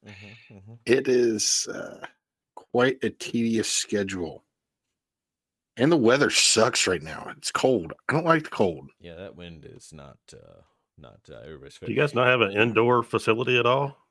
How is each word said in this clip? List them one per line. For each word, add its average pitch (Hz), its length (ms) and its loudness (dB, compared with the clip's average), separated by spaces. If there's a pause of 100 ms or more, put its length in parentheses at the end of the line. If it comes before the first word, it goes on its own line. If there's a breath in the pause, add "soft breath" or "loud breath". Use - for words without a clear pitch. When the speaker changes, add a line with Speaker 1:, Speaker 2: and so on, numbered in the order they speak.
Speaker 1:
Mm-hmm, 104 480 -20
mm-hmm. 101 180 -20 (140)
Speaker 2:
It 131 220 2
is, 120 600 0
uh, - 380 -14 (480)
quite 127 480 0
a 110 80 -2
tedious 113 600 -2
schedule. 95 760 -6 (1300)
And 139 160 4
the 170 60 4
weather 127 320 4
sucks - 560 2
right 87 160 0
now. 78 340 -14
It's - 160 -10
cold. 110 400 0 (160)
I 127 60 -2
don't 165 100 0
like 160 200 2
the - 60 -16
cold. 76 380 -2 (100)
Speaker 1:
Yeah, 85 180 -18
that 87 200 -14
wind 82 340 -18
is - 220 -20
not, 71 260 -20 (140)
uh, 50 300 -20 (380)
not, 58 200 -20 (100)
uh, 65 140 -18
everybody's 69 340 -20
Speaker 3:
Do 135 140 -10
you 107 40 -4
guys 143 180 0
not 123 120 4
have 127 140 4
an 101 120 2
indoor 117 520 4
facility 120 540 0
at 120 80 2
all? 139 300 0 (140)